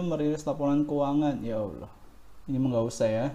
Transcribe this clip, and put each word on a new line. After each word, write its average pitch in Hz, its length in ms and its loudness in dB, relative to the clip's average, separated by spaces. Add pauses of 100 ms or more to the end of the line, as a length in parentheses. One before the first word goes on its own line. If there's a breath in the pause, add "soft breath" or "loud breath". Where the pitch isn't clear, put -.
merilis 151 400 0
laporan 143 400 2
keuangan. 143 560 2
Ya 113 160 -2
Allah, 85 320 -4 (560)
ini 131 160 0
mah 131 160 2
nggak 113 80 4
usah 117 240 0
ya. 113 260 0